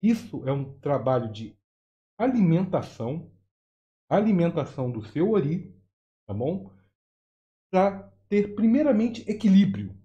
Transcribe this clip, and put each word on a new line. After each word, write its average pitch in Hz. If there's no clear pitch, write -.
Isso 208
é 131
um 139
trabalho 127
de 107
alimentação, 175
alimentação 170
do 113
seu 160
ori, 175
tá 101
bom? 156
Pra 190
ter 202
primeiramente 233
equilíbrio 196